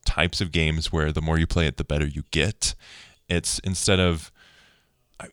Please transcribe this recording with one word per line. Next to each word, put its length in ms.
types 360
of 120
games 400
where 200
the 100
more 160
you 80
play 200
it, 100
the 80
better 220
you 260
get. 420
It's 320
instead 400
of, 320
I, 120